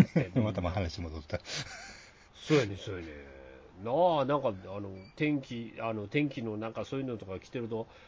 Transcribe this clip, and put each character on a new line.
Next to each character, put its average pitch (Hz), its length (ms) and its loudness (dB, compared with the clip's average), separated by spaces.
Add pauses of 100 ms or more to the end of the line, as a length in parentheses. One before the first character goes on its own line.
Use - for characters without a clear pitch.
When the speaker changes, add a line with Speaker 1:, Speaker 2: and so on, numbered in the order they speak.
Speaker 1:
っ - 300 6
て。 - 20 -
Speaker 2:
<laughs> 131 60 2
ま 107 140 2
た 95 80 -2
ま 87 80 0
あ 87 40 -4
話 92 260 -2
戻 80 200 -6
っ - 20 -10
た。 - 180 -6 (960)
Speaker 1:
そ - 200 2
う - 20 10
や 127 80 6
ね、 98 120 -4
そ 104 160 -8
う - 20 -4
や 87 60 -6
ね。 80 60 -10 (760)
な 113 80 -2
あ、 160 340 6
な 143 120 4
ん 135 40 4
か、 127 60 2
あ 113 40 4 (300)
の、 98 80 -6 (260)
天 151 240 4
気、 117 400 -8
あ 113 140 0
の、 104 140 -4
天 147 220 4
気 139 120 -6
の 110 160 -2
な 110 120 -2
ん 113 40 -10
か 113 100 -4
そ 131 140 -4
う - 20 0
い 135 40 -2
う - 20 -2
の 123 120 -4
と 101 100 -10
か 92 120 -4
来 - 100 -16
て 135 100 -4
る 113 80 -4
と、 113 200 -4 (200)